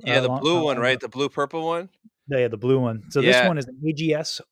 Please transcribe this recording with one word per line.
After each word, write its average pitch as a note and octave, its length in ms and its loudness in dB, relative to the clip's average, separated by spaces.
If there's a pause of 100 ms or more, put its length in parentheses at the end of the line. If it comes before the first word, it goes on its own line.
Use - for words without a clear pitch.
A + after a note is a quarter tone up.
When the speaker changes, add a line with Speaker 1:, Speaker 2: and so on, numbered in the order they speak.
Speaker 1:
Yeah, B2+ 140 0
Speaker 2:
uh, C3 40 4
Speaker 1:
the B2+ 80 2
Speaker 2:
long, C3 120 -2
Speaker 1:
blue E3 180 2
Speaker 2:
uh, D#3+ 40 0
Speaker 1:
one, C#3+ 140 0
Speaker 2:
on A#2 60 0
Speaker 1:
right? C3 160 2
Speaker 2:
the B2+ 80 -10
Speaker 1:
The A2 40 -16
blue C3+ 180 -2
purple D#3 360 -4
one? E3+ 240 -4 (380)
Speaker 2:
Yeah, C#3 120 0
yeah, B2 80 2
the A2 100 -6
blue B2 220 4
one. A2+ 320 -2
So C#3+ 100 2
this B2 140 4
Speaker 1:
Yeah. B2 120 4
Speaker 2:
one D#3+ 100 0
is C3 100 -6
an C3 200 -18
A D#3+ 60 0
G D3+ 200 -2
S D#3 280 -6 (100)